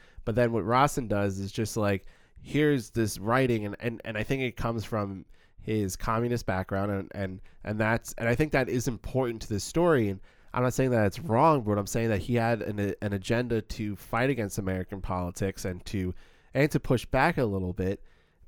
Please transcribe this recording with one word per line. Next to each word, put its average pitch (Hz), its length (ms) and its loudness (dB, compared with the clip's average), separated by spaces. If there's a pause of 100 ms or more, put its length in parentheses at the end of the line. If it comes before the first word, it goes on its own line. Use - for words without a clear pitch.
(240)
But 110 100 -2
then 120 180 4
what 107 120 0
Rawson 127 440 2
does 101 300 0
is 98 120 -4
just 110 260 -4
like, 101 300 0 (340)
here's 143 500 2
this 110 280 0
writing, 117 460 2
and, 101 160 -6
and, 117 240 -6
and 110 120 -8
I 107 60 -2
think 135 200 -2
it 120 140 -4
comes 117 280 -2
from 101 400 -4 (360)
his 107 360 0
communist 117 500 0
background, 98 460 0
and, 98 220 -4
and, 95 260 -6 (240)
and 107 160 -4
that's, 113 380 0
and 117 100 0
I 120 60 4
think 147 180 0
that 131 160 2
is 120 180 -2
important 120 560 -2
to - 60 -14
this 101 160 -2
story. 160 440 4
And 98 120 -4 (340)
I'm 123 80 0
not 127 120 2
saying 131 160 2
that 110 160 4
it's - 140 -2
wrong, 139 420 4
but 104 160 2
I'm 101 80 -2
saying 117 240 0
that 101 100 2
he 120 140 0
had 117 280 2
an, 101 380 -2
an 104 120 -2
agenda 113 500 0
to 104 340 -6
fight 123 340 0
against 113 280 -2
American 95 420 -2
politics 92 640 -2
and 90 220 -6
to, 92 280 -2 (400)
and 147 160 4
to 156 80 0
push - 280 2
back 147 320 2
a 135 60 2
little 92 280 0
bit, 92 300 -2 (460)